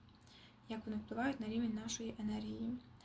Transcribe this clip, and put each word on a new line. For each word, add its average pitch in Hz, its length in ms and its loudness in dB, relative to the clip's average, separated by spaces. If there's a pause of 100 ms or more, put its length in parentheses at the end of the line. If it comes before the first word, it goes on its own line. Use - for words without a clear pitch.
(680)
як 226 180 -4
вони 214 120 0
впливають 233 420 2
на 214 60 0
рівень 226 280 4
нашої 226 440 -2
енергії. 214 600 0 (260)